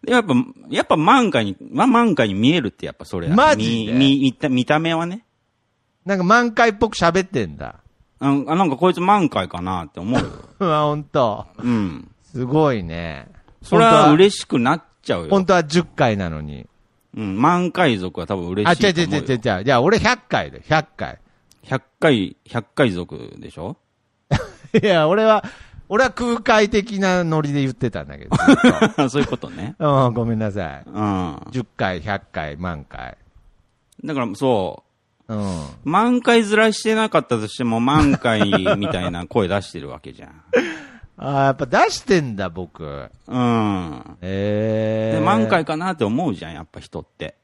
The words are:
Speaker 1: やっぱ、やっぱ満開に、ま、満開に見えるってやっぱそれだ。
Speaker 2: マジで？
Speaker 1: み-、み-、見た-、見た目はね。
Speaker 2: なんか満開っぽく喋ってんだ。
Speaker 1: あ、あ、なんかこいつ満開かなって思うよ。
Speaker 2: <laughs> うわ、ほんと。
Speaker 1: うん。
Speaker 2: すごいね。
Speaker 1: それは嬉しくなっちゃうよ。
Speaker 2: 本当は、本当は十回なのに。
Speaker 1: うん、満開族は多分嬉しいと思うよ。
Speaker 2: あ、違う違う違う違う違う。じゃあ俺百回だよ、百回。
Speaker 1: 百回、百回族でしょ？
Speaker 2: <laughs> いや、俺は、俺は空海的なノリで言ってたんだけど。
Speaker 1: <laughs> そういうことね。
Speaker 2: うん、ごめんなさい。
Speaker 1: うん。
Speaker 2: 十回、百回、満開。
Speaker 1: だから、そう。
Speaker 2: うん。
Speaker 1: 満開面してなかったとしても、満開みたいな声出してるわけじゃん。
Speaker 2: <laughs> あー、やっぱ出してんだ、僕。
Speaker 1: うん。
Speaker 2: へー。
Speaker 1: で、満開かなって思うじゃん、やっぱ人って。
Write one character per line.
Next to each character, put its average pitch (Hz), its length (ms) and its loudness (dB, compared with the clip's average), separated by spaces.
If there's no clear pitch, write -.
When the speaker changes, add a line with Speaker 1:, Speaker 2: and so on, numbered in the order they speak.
Speaker 1:
や 247 120 4
っ - 20 -2
ぱ、 165 100 -2
や - 140 -2
っ - 20 -2
ぱ 190 120 2
満 214 340 4
開 113 140 2
に、 101 100 -4
ま、 175 160 2
満 233 280 4
開 117 120 2
に 98 60 -2
見 110 200 2
え 175 80 2
る 107 80 -4
っ - 20 -12
て - 140 -16
や 71 60 -8
っ - 40 -16
ぱ - 100 -20
そ 95 140 -8
れ 85 100 -6
だ。 165 60 2
Speaker 2:
マ 285 200 6
ジ 113 320 -2
で？ 110 60 -6
Speaker 1:
み-、 123 40 2
み-、 - 40 0
見 135 120 2
た-、 - 160 -4
見 127 160 0
た 151 140 2
目 165 140 -2
は 165 120 -2
ね。 185 180 -10
Speaker 2:
な 196 100 -2
ん - 20 -2
か 180 60 -2
満 233 300 4
開 233 180 4
っ - 20 -4
ぽ 220 160 0
く - 80 -10
喋 175 280 2
っ - 20 -20
て 120 180 -4
ん 73 120 -12
だ。 62 180 -14
Speaker 1:
あ、 131 80 -2
あ、 139 40 2
な 190 80 4
ん 180 60 2
か 135 80 -4
こ 180 120 4
い 180 40 0
つ 170 60 -6
満 185 300 2
開 92 180 -2
か 87 140 -10
な 90 240 -6
っ 71 40 -18
て - 100 -16
思 110 180 -2
う - 40 0
よ。 - 60 -6
Speaker 2:
<laughs> - 140 -20
う 196 60 -2
わ、 151 180 0
ほ 147 120 -2
ん 151 80 -10
と。 113 420 -2
Speaker 1:
う 120 120 -4
ん。 98 400 -2
Speaker 2:
す 127 220 -8
ご 147 280 2
い 104 100 -4
ね。 82 440 -10
Speaker 1:
そ - 160 2
れ 226 80 8
は 180 260 8
嬉 190 240 6
し - 100 -10
く - 140 -2
な 131 180 2
っ - 60 -12
ち - 120 -4
ゃ 87 60 -2
う 87 60 -6
よ。 - 40 -10
Speaker 2:
本 196 160 4
当 196 80 4
は、 175 80 4
本 156 80 -4
当 151 60 -2
は - 80 -
十 - 0 -
回 117 340 0
な 92 120 -4
の 78 120 -8
に。 73 260 -12
Speaker 1:
う 110 60 -8
ん、 98 180 -4
満 175 300 2
開 147 260 0
族 90 220 -8
は 85 80 -8
多 101 80 -2
分 87 140 -6
嬉 104 220 0
し 175 60 2
い - 20 -14
と 208 80 2
思 185 60 2
う - 0 -
よ。 - 20 -
Speaker 2:
あ、 170 60 -2
違 165 40 0
う - 20 -6
違 - 20 -6
う 147 120 -2
違 - 40 -10
う - 20 -10
違 131 60 0
う 110 240 -2
違 92 40 -6
う。 - 40 -10
じ 139 60 2
ゃ 131 60 4
あ 120 40 4
俺 190 180 2
百 226 280 -2
回 85 240 -4
だ 64 60 -20
よ、 - 100 -20
百 151 280 0
回。 - 220 -10
Speaker 1:
百 131 200 -6
回、 120 380 2
百 - 260 -8
回 131 180 2
族 87 460 -10
で - 140 -16
し - 80 -20
ょ？ 101 180 -10
Speaker 2:
<laughs> - 520 -2
い - 40 -2
や、 170 220 4
俺 202 180 2
は、 214 180 4
俺 214 140 2
は 247 80 2
空 233 260 -2
海 214 320 2
的 208 300 -2
な 185 240 2
ノ 160 180 0
リ 147 100 -2
で 143 100 0
言 135 100 0
っ - 20 -8
て 123 160 -4
た 80 140 -10
ん 71 40 -14
だ 71 120 -16
け 73 60 -18
ど。 - 120 2
Speaker 1:
<laughs> 151 400 0
そ 131 100 -4
う 135 40 0
い - 20 -2
う - 20 -10
こ 127 100 -6
と - 120 -12
ね。 113 300 -12
Speaker 2:
う 135 300 2
ん、 117 40 -6
ご 117 100 -2
め 113 120 -2
ん 107 40 -4
な 107 120 -4
さ 82 260 -8
い。 76 80 -20
Speaker 1:
う 104 160 -8
ん。 92 400 -4
Speaker 2:
十 127 120 -8
回、 92 380 -6
百 98 300 -8
回、 76 260 -8
満 82 280 -8
開。 64 320 -16
Speaker 1:
だ 151 80 -8
か 139 80 -4
ら、 120 140 -2
そ 110 480 -2
う。 113 60 -8
Speaker 2:
う 107 40 -4
ん。 92 280 -4
Speaker 1:
満 226 380 2
開 233 220 4
面 214 300 2
し - 100 -8
て 220 100 0
な 220 160 0
か 170 100 2
っ 131 80 -6
た 117 120 0
と 107 80 -6
し - 100 -12
て 131 60 -4
も、 113 160 0
満 143 380 4
開 110 340 2
み 101 120 -4
た 90 120 -4
い 87 100 -4
な 87 140 -8
声 101 220 0
出 98 160 -2
し - 80 -16
て 85 80 -12
る 71 100 -12
わ 62 100 -14
け - 140 -18
じ - 100 -20
ゃ - 40 -20
ん。 - 20 -20
Speaker 2:
<laughs> 269 440 -20
あ 139 120 -6
ー、 135 120 2
や 139 60 4
っ 135 40 -2
ぱ 143 100 -6
出 127 120 0
し - 100 -10
て 190 200 2
ん 123 140 -6
だ、 95 140 -6
僕。 85 340 -14
Speaker 1:
う 127 100 -6
ん。 101 840 -2
Speaker 2:
へ 110 920 -4
ー。 160 40 -2
Speaker 1:
で、 156 60 0
満 214 220 2
開 180 180 0
か 156 100 -6
な 180 180 -6
っ - 40 -8
て 113 80 0
思 123 220 -2
う 113 80 -4
じ 80 100 -12
ゃ 78 40 -14
ん、 82 40 -16
や 76 80 -14
っ 82 100 -16
ぱ - 80 -18
人 80 220 -14
っ - 40 -16
て。 - 380 -14